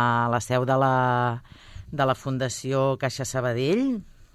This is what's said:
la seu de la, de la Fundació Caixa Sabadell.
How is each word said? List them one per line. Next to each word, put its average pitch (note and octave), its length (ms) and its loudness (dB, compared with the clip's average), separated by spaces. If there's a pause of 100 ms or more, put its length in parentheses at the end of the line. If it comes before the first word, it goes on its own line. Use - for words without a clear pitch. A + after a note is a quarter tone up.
(320)
la A#2+ 80 2
seu B2+ 240 0
de C3 160 2
la, C3 140 4 (960)
de C#3 160 0
la C3 80 2
Fundació C3+ 840 -2
Caixa B2+ 280 -4
Sabadell. C#3 680 0 (360)